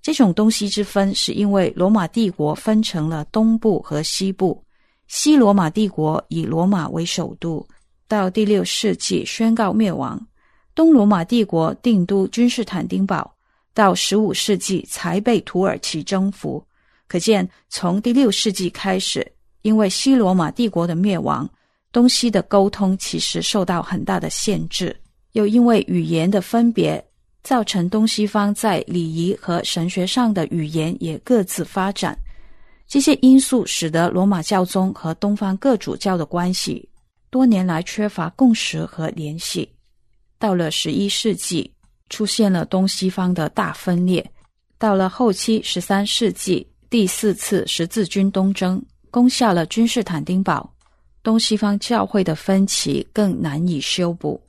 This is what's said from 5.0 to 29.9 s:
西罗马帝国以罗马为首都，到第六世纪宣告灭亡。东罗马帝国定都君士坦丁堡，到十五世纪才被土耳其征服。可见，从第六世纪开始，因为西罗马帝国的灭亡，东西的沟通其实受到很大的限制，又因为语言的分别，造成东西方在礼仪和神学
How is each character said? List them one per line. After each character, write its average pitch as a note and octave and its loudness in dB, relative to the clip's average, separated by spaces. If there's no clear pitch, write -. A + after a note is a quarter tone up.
西 - 2
罗 G#3+ 8
马 F3+ 4
帝 G#3+ 0
国 D#3 -2
以 D#3+ -4
罗 D#3+ 0
马 F#3+ 0
为 E3+ -4
首 - -6
都， E3 -6
到 G3+ 0
第 G#3+ 0
六 G3+ 2
世 G3 -2
纪 - -2
宣 A3+ 0
告 A3 0
灭 G#3 2
亡。 C3 -6
东 E4 6
罗 A3+ 8
马 G3 4
帝 A#3 2
国 D#3+ 0
定 G#3 4
都 F#3+ 0
君 A#3+ 2
士 A3+ -2
坦 F3+ -6
丁 F#3 0
堡， - -4
到 G3 6
十 G3 0
五 G#3+ 2
世 G3+ 0
纪 F#3 -4
才 F3 -4
被 A3 2
土 - -4
耳 F#3+ 0
其 D#3 -6
征 G3 -2
服。 C#3+ -10
可 F3+ -4
见， F#3+ 2
从 F#3 -2
第 A#3+ -2
六 A#3+ 4
世 G#3 -2
纪 F#3 -4
开 F#3+ -4
始， - -6
因 A3 2
为 G#3+ 4
西 C4+ 2
罗 F#3+ 4
马 E3 2
帝 A#3+ -2
国 E3+ -2
的 E3+ -4
灭 F#3+ 0
亡， D3 -4
东 A#3+ 6
西 A#3+ 0
的 G3+ 2
沟 G3 4
通 F#3+ 0
其 - -6
实 - -4
受 G3 -2
到 F3 -2
很 G3 -6
大 F#3 -2
的 D#3+ -6
限 E3 -4
制， - -6
又 G#3+ 2
因 A#3 4
为 A3+ 4
语 F3 0
言 E3 0
的 G3+ 2
分 A#3 2
别， D#3 0
造 B3 0
成 F3+ -2
东 A3 2
西 G#3 0
方 G#3 0
在 G#3 -2
礼 E3 -4
仪 E3+ -2
和 F3 -4
神 F3 -4
学 F#3 -4